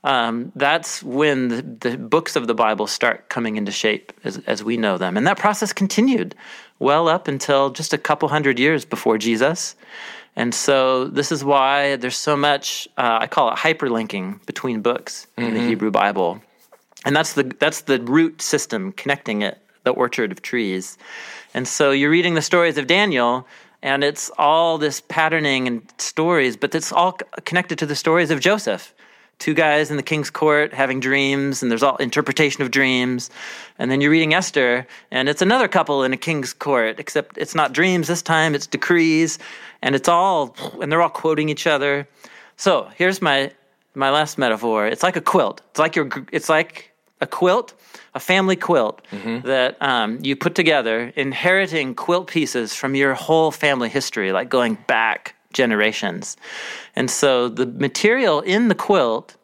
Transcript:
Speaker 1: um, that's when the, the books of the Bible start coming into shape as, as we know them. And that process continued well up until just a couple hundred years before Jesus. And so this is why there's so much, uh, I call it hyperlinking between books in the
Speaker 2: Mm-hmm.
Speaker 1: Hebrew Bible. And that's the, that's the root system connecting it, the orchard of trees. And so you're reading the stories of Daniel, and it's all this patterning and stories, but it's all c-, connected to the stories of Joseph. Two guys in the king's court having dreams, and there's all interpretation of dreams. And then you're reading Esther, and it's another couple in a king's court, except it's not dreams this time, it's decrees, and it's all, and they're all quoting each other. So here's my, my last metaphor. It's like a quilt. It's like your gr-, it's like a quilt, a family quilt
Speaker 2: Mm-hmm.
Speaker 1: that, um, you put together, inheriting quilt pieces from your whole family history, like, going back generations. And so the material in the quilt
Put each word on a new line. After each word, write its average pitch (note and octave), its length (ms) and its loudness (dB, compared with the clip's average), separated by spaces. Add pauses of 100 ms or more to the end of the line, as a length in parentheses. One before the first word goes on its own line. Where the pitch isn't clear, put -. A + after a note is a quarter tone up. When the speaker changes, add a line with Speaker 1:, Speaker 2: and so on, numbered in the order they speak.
Speaker 1:
um, A#2+ 520 -2
that's D3 480 -2
when C3+ 460 0
the, A#2+ 120 -4 (280)
the A#2+ 80 -6
books B2+ 380 0
of B2 120 -2
the A#2 60 0
Bible G#2+ 340 2
start - 420 -2
coming A2+ 280 -4
into G2+ 140 -4
shape G#2+ 400 -2 (120)
as, G2 140 -8 (100)
as G#2+ 160 -4
we A#2 140 -2
know G#2 200 0
them. F#2 200 -2
And A#2 100 0
that G3 100 2
process G#3 360 0
continued G#3+ 640 0 (440)
well D3+ 280 4
up F3 200 0
until C#3 440 2
just D#3 220 -4
a D3+ 40 0
couple D3 320 0
hundred C#3 300 2
years D3 260 2
before - 320 0
Jesus. A#2 580 0 (600)
And A#2 180 -2
so C3 520 2
this C#3 260 -2
is C#3+ 120 -4
why C#3 520 2
there's B2 220 -4
so D3+ 200 0
much, C#3+ 500 -2 (100)
uh, A#2+ 240 2
I A2 60 -2
call B2+ 240 2
it - 60 -4
hyperlinking A2+ 880 -2
between A2+ 360 -6
books - 460 -4 (100)
in A#2 160 -4
the A2 60 -2
Speaker 2:
Mm-hmm. A#2+ 100 0
Speaker 1:
Hebrew G#2+ 220 0
Bible. G2 500 0 (640)
And C#3+ 100 0
that's D3+ 180 0
the, C#3+ 100 0 (160)
that's D3 220 -2
the C3 200 0
root D#3 400 0
system G#2 500 -4
connecting A#2+ 500 -4
it, - 160 -4 (260)
the C3 80 0
orchard B2 400 0
of F#2 120 -12
trees. F#2+ 540 -4 (580)
And B2+ 120 -4
so C#3+ 240 2
you're C#3 200 2
reading E3+ 240 4
the D#3 80 2
stories E3+ 340 2
of C#3 80 -4
Daniel, B2+ 640 2 (340)
and C#3 220 0
it's C#3+ 340 -2
all D#3+ 400 4
this D3 240 -2
patterning D3+ 680 0
and A#2+ 140 -4 (160)
stories, D#3 580 0
but C#3+ 200 -4
it's - 160 -4
all F3+ 280 2
c-, - 60 -10 (200)
connected F3 340 -2
to D#3+ 80 -2
the C#3+ 80 -4
stories D#3+ 340 2
of D#3 100 0
Joseph. E3+ 540 0 (460)
Two D#3 140 -2
guys D3+ 380 2
in D3 60 -4
the C3+ 60 -4
king's D3+ 280 -4
court D3+ 420 2
having C3+ 260 0
dreams, C#3 640 0
and A#2+ 80 0
there's A#2 120 2
all C3+ 140 4
interpretation C#3 640 0
of B2 80 -2
dreams. B2+ 580 0 (500)
And B2+ 100 -2
then C3+ 120 2
you're D3 100 4
reading D#3+ 220 4
Esther, B2+ 520 0 (260)
and C3 180 0
it's D3 140 -2
another A3+ 240 4
couple D3 360 0
in C3 80 0
a C3 60 -2
king's C#3+ 360 -4
court, A#2 460 0
except - 380 -4
it's - 180 -6
not D3 160 0
dreams E3+ 360 2
this E3 160 -2
time, D#3+ 320 2
it's C#3+ 120 -4
decrees, E3 720 2 (460)
and C3 120 0
it's C3+ 140 2
all, E3+ 460 2 (260)
and C#3+ 100 -4
they're E3+ 120 4
all D#3 60 2
quoting D#3 400 0
each C#3+ 180 -4
other. C#3+ 400 0 (500)
So D#3+ 400 2
here's F#3 240 2
my, C#3 300 2 (420)
my C3+ 160 0
last D3 300 0
metaphor. A2 480 0
It's - 160 -2
like F3+ 120 0
a E3+ 60 -4
quilt. - 480 0
It's - 100 -10
like D#3 160 2
your D#3+ 100 0
gr-, - 160 -8 (100)
it's D3+ 180 -4
like D#3+ 420 -2 (300)
a C3 60 -4
quilt, - 460 0 (420)
a C3 40 -6
family F#3+ 360 2
quilt C#3+ 560 0
Speaker 2:
Mm-hmm. A2+ 360 -8
Speaker 1:
that, C3 340 0
um, A#2+ 420 0
you E3+ 120 0
put F3 200 -2
together, A#2+ 600 2
inheriting D3+ 800 0
quilt F3 320 -2
pieces B2 480 -2
from C#3 220 -4
your C3+ 180 2
whole D#3+ 380 2
family C3+ 380 0
history, A2 420 -4
like, F#2 180 -2
going A#2+ 380 0
back A2+ 480 0 (180)
generations. G#2+ 840 0 (580)
And B2+ 140 0
so B2 400 2
the A#2 160 -2
material D3+ 760 2
in G#3+ 260 2
the F#3+ 80 4
quilt B2+ 680 0